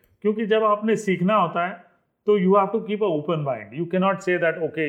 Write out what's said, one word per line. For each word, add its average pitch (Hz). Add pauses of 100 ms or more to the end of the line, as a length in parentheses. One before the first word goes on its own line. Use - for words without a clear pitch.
(220)
क्योंकि 214
जब 220
आपने 208
सीखना 190
होता 175
है 190 (420)
तो 208
you 185
have 196
to 214
keep 196
a 202
open 160
mind। 123
You 170
cannot 185
say 180
that, 165
"Okay, 160